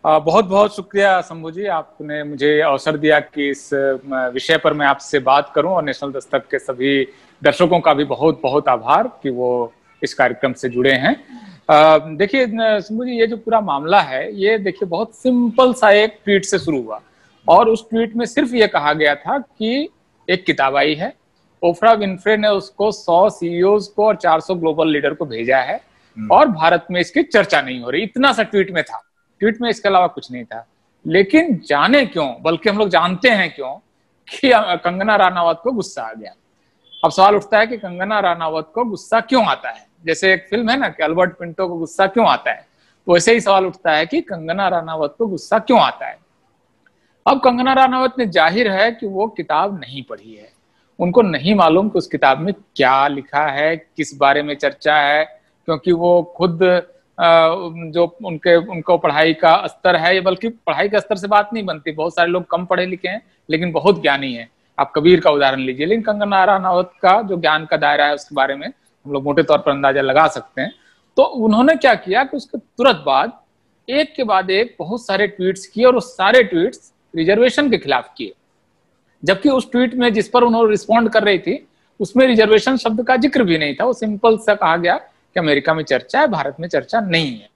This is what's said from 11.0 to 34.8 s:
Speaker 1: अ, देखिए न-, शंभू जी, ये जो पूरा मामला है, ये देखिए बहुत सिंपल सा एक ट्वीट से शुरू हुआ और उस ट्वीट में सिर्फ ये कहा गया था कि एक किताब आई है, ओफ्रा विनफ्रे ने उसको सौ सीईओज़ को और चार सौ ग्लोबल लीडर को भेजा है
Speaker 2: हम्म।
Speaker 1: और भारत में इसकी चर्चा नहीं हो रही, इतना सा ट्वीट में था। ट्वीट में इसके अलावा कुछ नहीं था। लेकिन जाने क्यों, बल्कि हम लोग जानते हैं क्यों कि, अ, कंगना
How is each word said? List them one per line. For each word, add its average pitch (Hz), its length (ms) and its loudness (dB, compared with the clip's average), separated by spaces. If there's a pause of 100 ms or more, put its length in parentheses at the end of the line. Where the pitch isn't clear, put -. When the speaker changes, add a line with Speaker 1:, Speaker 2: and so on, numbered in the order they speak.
Speaker 1:
अ, 156 280 6
देखिए 165 480 -2
न-, 220 340 0
शंभू 220 260 -8
जी, 254 60 -6
ये 226 160 0
जो 226 100 -8
पूरा 220 240 0
मामला 165 400 0
है, 151 340 -6
ये 208 220 0
देखिए 196 300 -6
बहुत 190 280 -6
सिंपल 247 580 2
सा 214 180 4
एक 214 340 4
ट्वीट 196 200 2
से 190 140 -2
शुरू 147 240 -4
हुआ 107 180 -12 (480)
और 202 200 6
उस 220 200 -2
ट्वीट 226 260 -2
में 233 100 -2
सिर्फ 247 280 -2
ये 220 140 4
कहा 151 260 0
गया 151 220 0
था 226 220 -6
कि 254 520 -6 (400)
एक 185 160 -2
किताब 139 320 -2
आई 147 160 0
है, 185 200 -8 (500)
ओफ्रा 175 300 2
विनफ्रे 202 440 0
ने 214 100 -2
उसको 208 440 -2
सौ 185 380 2
सीईओज़ 185 680 0
को 208 120 2
और 208 80 2
चार 160 240 0
सौ 185 160 -6
ग्लोबल 160 320 -2
लीडर 147 260 -2
को 156 120 -8
भेजा 120 320 -2
है 139 240 -4 (360)
Speaker 2:
हम्म। 107 140 -4
Speaker 1:
और 277 160 6
भारत 170 440 0
में 180 100 -2
इसकी 277 220 -2
चर्चा 190 380 0
नहीं 127 200 -10
हो 120 80 -8
रही, 143 120 -2
इतना 254 320 0
सा 220 100 -2
ट्वीट 190 280 -2
में 165 120 -4
था। - 200 -12 (360)
ट्वीट 220 220 -2
में 240 80 -2
इसके 208 200 -2
अलावा 180 180 4
कुछ 139 240 -10
नहीं 123 140 -14
था। 117 220 -16 (400)
लेकिन 196 600 0
जाने 196 380 2
क्यों, 151 360 -6
बल्कि 165 280 -2
हम 202 80 -2
लोग 208 120 0
जानते 175 400 0
हैं 190 260 0
क्यों 131 160 -10 (680)
कि, 254 120 2
अ, 208 240 2
कंगना 190 400 -2